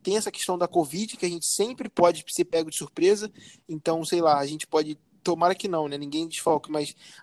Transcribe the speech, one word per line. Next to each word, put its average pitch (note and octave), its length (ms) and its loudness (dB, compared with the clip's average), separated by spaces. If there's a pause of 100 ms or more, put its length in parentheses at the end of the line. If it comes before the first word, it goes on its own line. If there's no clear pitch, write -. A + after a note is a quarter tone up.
Tem F#3+ 140 0
essa G#3 160 -2
questão - 260 -4
da F3 100 0
covid, E3+ 500 -2
que - 80 -4
a F3+ 40 0
gente E3+ 160 -6
sempre A#3+ 440 -4
pode F3 400 4
ser F3 160 0
pego D#3+ 260 -2
de - 60 -8
surpresa, G3+ 520 0 (380)
então, D#3+ 380 -2
sei F3 160 0
lá, D3+ 180 6
a C#3+ 80 -2
gente D#3 180 -8
pode, D3+ 320 0 (240)
tomara F3 320 2
que F#3+ 140 -6
não, D#3+ 220 -2
né, C#3+ 80 -8
ninguém D3 280 -6
desfalque, D#3 460 0
mas D3+ 240 -2 (280)